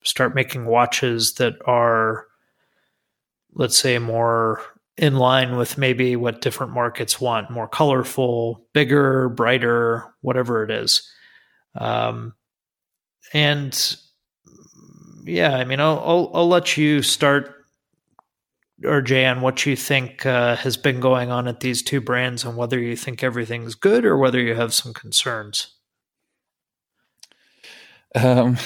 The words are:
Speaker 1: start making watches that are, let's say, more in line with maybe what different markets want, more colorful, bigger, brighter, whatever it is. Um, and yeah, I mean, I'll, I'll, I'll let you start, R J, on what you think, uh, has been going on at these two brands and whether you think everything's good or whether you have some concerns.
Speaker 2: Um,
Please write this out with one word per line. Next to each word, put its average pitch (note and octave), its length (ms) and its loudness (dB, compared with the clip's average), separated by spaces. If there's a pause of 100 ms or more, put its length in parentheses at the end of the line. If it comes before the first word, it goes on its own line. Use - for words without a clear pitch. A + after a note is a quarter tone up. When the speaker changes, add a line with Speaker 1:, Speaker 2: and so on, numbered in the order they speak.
Speaker 1:
start B2+ 320 -2
making B2+ 300 -2
watches A#2 720 0
that A#2+ 200 0 (100)
are, A#2 640 2 (1300)
let's - 240 0
say, B2 200 2
more A2+ 640 0 (360)
in C#3+ 180 2
line B2+ 420 2
with B2 200 -2
maybe B2+ 380 2
what A#2+ 260 -4
different B2 320 -6
markets A#2+ 460 -4
want, A#2 300 -2
more A#2 180 -8
colorful, B2 1080 0
bigger, C3+ 560 2
brighter, A#2 920 0
whatever A#2+ 420 -2
it G#2+ 80 -6
is. A2 380 -2 (640)
Um, A2+ 600 -4 (1000)
and C#3+ 640 -2 (1300)
yeah, E3 320 0
I B2+ 100 -2
mean, C3+ 140 -2
I'll, D#3 200 2
I'll, E3+ 340 2
I'll E3+ 140 4
let F3 300 2
you D3+ 240 4
start, C#3+ 500 2 (1300)
R C#3+ 160 2
J, C3 240 2
on B2+ 160 0
what C3 240 0
you C#3+ 100 0
think, C3 500 -4
uh, A#2+ 320 2
has B2 200 -4
been C3 220 -2
going B2 320 2
on B2 160 -2
at A#2+ 120 -6
these B2 220 -4
two C#3+ 180 -4
brands B2 460 -4
and A#2 100 -8
whether A#2+ 240 -2
you A#2 160 -4
think A#2+ 280 -10
everything's A#2 520 -6
good A3+ 300 4
or E3+ 120 4
whether B2+ 220 4
you A#2 160 0
have A#2 180 -2
some A#2 200 -4
concerns. G#2+ 800 -6 (2500)
Speaker 2:
Um, B2 520 4